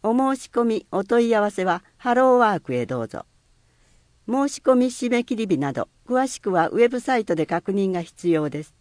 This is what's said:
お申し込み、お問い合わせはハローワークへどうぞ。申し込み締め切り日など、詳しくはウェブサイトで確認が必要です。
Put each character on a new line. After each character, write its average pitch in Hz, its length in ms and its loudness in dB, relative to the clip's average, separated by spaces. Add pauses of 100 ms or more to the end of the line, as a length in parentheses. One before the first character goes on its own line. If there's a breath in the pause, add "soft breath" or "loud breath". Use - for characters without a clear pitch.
お 220 80 0
申 269 300 0
し - 100 -18
込 233 140 0
み、 220 260 -2
お 196 140 -4
問 233 240 2
い 226 40 2
合 208 80 2
わ 208 100 0
せ 190 120 -6
は 175 220 -2 (100)
ハ 240 200 -2
ロ 254 200 4
ー - 20 4
ワ 220 180 4
ー 160 40 -4
ク - 140 -6
へ 123 120 -2
ど 127 140 -6
う 113 80 -4
ぞ。 - 180 -12 (1000)
申 269 220 0
し - 120 -10
込 262 140 4
み 247 120 4
締 247 220 -4
め 240 140 0
切 233 140 -4
り 220 100 -4
日 170 100 2
な 139 140 -2
ど、 120 160 -6 (180)
詳 254 220 0
し - 140 -12
く 202 100 -4
は 170 160 2
ウ - 120 -4
ェ 240 100 4
ブ 247 100 -4
サ 254 180 -2
イ 220 60 -2
ト 180 100 -2
で 160 120 0
確 175 260 -4
認 196 200 0
が 175 100 -4
必 - 260 -8
要 156 220 2
で 147 140 -10
す。 - 180 -20